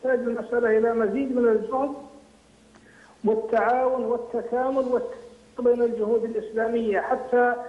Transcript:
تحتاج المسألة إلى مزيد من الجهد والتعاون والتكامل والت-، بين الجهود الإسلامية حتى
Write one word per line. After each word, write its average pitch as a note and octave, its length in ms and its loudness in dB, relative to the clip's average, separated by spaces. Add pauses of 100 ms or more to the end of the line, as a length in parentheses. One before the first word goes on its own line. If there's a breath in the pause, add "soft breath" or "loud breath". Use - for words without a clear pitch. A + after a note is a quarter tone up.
تحتاج B3+ 160 2
المسألة A#3 580 0
إلى A#3 160 4
مزيد A#3 420 0
من A#3+ 120 4
الجهد C4 460 0 (1300 loud breath)
والتعاون A3+ 800 0
والتكامل B3 800 -2
والت-، - 760 -6
بين A#3+ 200 4
الجهود A3 420 0
الإسلامية A3 760 -2
حتى B3 540 0 (160)